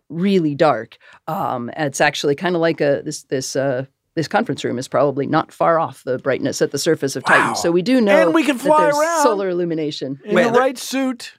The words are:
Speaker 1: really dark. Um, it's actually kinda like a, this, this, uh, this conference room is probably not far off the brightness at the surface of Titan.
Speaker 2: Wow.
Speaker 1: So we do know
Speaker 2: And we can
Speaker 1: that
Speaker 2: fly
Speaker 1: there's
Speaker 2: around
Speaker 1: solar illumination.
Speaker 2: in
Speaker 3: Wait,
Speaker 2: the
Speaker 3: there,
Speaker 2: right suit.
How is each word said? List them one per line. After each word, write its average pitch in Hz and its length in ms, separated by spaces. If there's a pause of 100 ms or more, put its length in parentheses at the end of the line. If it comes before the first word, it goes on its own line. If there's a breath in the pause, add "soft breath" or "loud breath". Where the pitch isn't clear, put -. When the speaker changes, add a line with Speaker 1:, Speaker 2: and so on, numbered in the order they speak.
(100)
Speaker 1:
really 170 440
dark. 135 420 (300 loud breath)
Um, 123 500
it's 147 240
actually 147 360
kinda 175 240
like 165 200
a, 143 240
this, 151 200
this, 131 320
uh, 135 300 (300)
this 156 100
conference 208 380
room 120 120
is 120 120
probably 139 360
not - 280
far 165 260
off 135 240
the 127 160
brightness 131 420
at 156 120
the 143 60
surface 151 360
of 131 100
Titan. - 220
Speaker 2:
Wow. - 80
Speaker 1:
So - 160
we 175 100
do 247 200
know 208 260
Speaker 2:
And 320 80
we 320 80
can 269 140
Speaker 1:
that 247 80
Speaker 2:
fly 302 180
Speaker 1:
there's 294 160
Speaker 2:
around 320 240
Speaker 1:
solar 202 260
illumination. 160 760
Speaker 2:
in 208 100
Speaker 3:
Wait, 180 100
Speaker 2:
the 233 60
Speaker 3:
there, 240 100
Speaker 2:
right 269 160
suit. 262 640